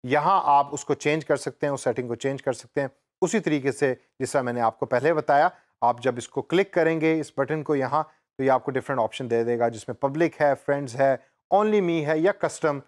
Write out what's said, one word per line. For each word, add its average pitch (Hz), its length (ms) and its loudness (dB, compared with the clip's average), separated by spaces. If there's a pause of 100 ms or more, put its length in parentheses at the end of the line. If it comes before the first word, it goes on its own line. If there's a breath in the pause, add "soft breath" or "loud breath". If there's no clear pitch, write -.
यहाँ 147 400 4
आप 143 280 4
उसको 143 200 -4
चेंज 151 300 0
कर 143 140 2
सकते 143 300 -4
हैं, 143 60 0
उस 131 100 -6
सेटिंग 123 240 -2
को 117 80 -4
चेंज 135 260 -4
कर 131 120 -2
सकते - 280 -6
हैं 135 80 -4 (320)
उसी 196 180 0
तरीके 143 320 0
से 131 220 0 (280 soft breath)
जिस 127 120 -6
तरह 135 100 2
मैंने 120 180 -2
आपको 113 240 0
पहले 127 280 0
बताया। 151 380 2 (320 soft breath)
आप 120 160 0
जब 123 180 -2
इसको - 240 -8
क्लिक 190 320 -2
करेंगे, 160 460 2
इस - 180 -10
बटन 147 260 -2
को 147 120 0
यहाँ, 135 280 0 (340 soft breath)
तो 135 60 -4
ये 131 60 4
आपको 127 220 2
डिफरेंट 127 300 -4
ऑप्शन 120 260 -4
दे 117 160 0
देगा, 117 260 0
जिसमें 113 320 -10
पब्लिक 147 340 0
है, 143 200 2
फ्रेंड्स 139 400 -4
है, 135 320 0 (240 soft breath)
only 214 300 4
me 170 240 0
है 156 160 0
या 190 100 4
कस्टम। 147 560 -2